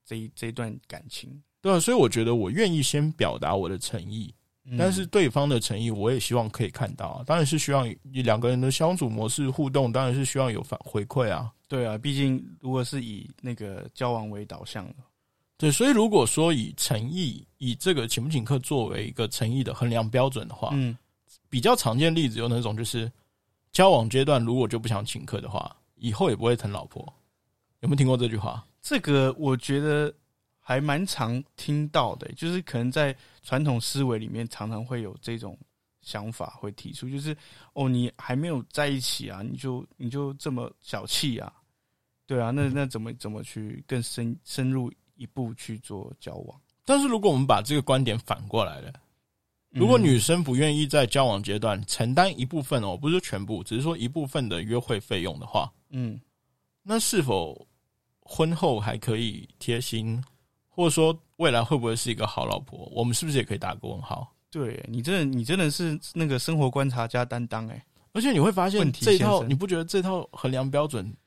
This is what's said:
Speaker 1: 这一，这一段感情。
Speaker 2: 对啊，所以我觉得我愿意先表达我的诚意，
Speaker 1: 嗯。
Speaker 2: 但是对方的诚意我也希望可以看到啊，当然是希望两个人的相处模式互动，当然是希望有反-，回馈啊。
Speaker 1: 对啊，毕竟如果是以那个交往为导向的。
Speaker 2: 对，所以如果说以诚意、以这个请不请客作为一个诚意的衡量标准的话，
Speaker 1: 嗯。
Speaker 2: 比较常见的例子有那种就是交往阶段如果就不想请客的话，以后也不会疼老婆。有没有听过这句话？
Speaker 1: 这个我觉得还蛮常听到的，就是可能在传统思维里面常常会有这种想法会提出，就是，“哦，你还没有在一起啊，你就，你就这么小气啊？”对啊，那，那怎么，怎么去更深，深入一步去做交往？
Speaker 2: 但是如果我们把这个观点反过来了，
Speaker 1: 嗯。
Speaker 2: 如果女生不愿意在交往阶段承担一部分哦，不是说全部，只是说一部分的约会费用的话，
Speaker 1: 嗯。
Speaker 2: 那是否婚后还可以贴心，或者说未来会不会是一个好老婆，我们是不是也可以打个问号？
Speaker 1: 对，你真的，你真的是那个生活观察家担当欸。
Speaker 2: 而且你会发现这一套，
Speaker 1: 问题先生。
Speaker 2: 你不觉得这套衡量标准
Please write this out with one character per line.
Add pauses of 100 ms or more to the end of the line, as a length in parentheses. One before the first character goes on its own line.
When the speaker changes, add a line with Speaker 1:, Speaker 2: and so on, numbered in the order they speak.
Speaker 1:
这
一，
这
一
段 (100)
感
情。 (200)
Speaker 2:
对
啊，
所
以
我
觉
得
我
愿
意
先
表
达
我
的
诚
意， (300)
Speaker 1:
嗯。
Speaker 2:
但
是
对
方
的
诚
意
我
也
希
望
可
以
看
到
啊，
当
然
是
希
望 (100)
两
个
人
的
相
处
模
式
互
动，
当
然
是
希
望
有
反-，
回
馈
啊。 (160)
Speaker 1:
对
啊，
毕
竟 (200)
如
果
是
以 (120)
那
个
交
往
为
导
向
的。 (600)
Speaker 2:
对，
所
以
如
果
说
以
诚
意、 (120)
以
这
个
请
不
请
客
作
为
一
个
诚
意
的
衡
量
标
准
的
话，
Speaker 1:
嗯。 (540)
Speaker 2:
比
较
常
见
的
例
子
有
那
种
就
是 (600)
交
往
阶
段
如
果
就
不
想
请
客
的
话， (200)
以
后
也
不
会
疼
老
婆。 (800)
有
没
有
听
过
这
句
话？ (160)
Speaker 1:
这
个
我
觉
得 (460)
还
蛮
常 (120)
听
到
的，
就
是
可
能
在 (260)
传
统
思
维
里
面
常
常
会
有
这
种 (440)
想
法
会
提
出，
就
是 (380)
，“哦，
你
还
没
有
在
一
起
啊，
你
就， (140)
你
就
这
么
小
气
啊？” (760)
对
啊，
那，
那
怎
么，
怎
么
去
更
深，
深
入 (240)
一
步
去
做
交
往？ (240)
Speaker 2:
但
是
如
果
我
们
把
这
个
观
点
反
过
来
了， (800)
Speaker 1:
嗯。
Speaker 2:
如
果
女
生
不
愿
意
在
交
往
阶
段
承
担
一
部
分
哦，
不
是
说
全
部，
只
是
说
一
部
分
的
约
会
费
用
的
话， (180)
Speaker 1:
嗯。 (640)
Speaker 2:
那
是
否 (540)
婚
后
还
可
以 (100)
贴
心， (440)
或
者
说 (180)
未
来
会
不
会
是
一
个
好
老
婆，
我
们
是
不
是
也
可
以
打
个
问
号？ (160)
Speaker 1:
对，
你
真
的， (120)
你
真
的
是 (140)
那
个
生
活
观
察
家
担
当
欸。 (280)
Speaker 2:
而
且
你
会
发
现
这
一
套，
Speaker 1:
问
题
先
生。
Speaker 2:
你
不
觉
得
这
套
衡
量
标
准 (120)